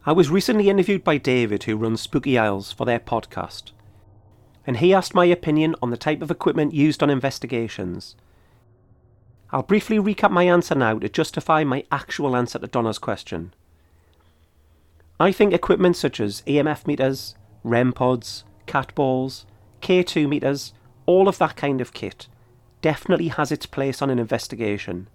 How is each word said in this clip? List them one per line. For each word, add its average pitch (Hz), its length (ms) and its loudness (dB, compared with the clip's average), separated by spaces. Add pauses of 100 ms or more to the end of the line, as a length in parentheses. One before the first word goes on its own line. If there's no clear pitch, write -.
I 147 60 2
was 160 180 4
recently 196 400 2
interviewed 196 340 2
by 151 140 2
David, 120 460 0
who 110 120 -2
runs 113 240 -2
Spooky 127 380 0
Isles, 101 340 -2
for 113 140 -6
their 120 140 0
podcast, - 720 -8 (920)
and 123 120 -4
he 180 160 6
asked 185 200 0
my 175 120 6
opinion 160 560 2
on 123 80 -4
the 120 80 -4
type 156 240 -4
of 151 80 -10
equipment 151 420 0
used 147 300 2
on 143 80 2
investigations. 117 1040 -6 (1300)
I'll 135 120 -4
briefly 214 360 0
recap 202 320 0
my 180 140 4
answer 175 300 4
now 113 240 2
to 107 120 -4
justify 156 520 0
my 139 300 -2
actual 139 420 -2
answer 123 240 -2
to - 80 -10
Donna's 113 320 -2
question. 92 540 -8 (1700)
I 180 100 6
think 190 240 4
equipment 175 420 2
such - 220 -4
as 104 280 -4
E 143 120 2
M 143 80 2
F 151 220 -4
meters, 135 480 -2 (260)
rem 120 300 2
pods, 127 500 -2 (240)
cat - 300 -4
balls, 131 500 -2 (340)
K 180 220 2
two 165 240 0
meters, 139 460 -2 (340)
all 190 220 6
of 185 100 -2
that 160 160 0
kind 139 260 -2
of - 140 -8
kit, - 320 -12 (560)
definitely 165 460 0
has 147 240 -2
its 143 120 -6
place 135 380 -4
on 139 80 0
an 123 80 0
investigation. 107 960 -6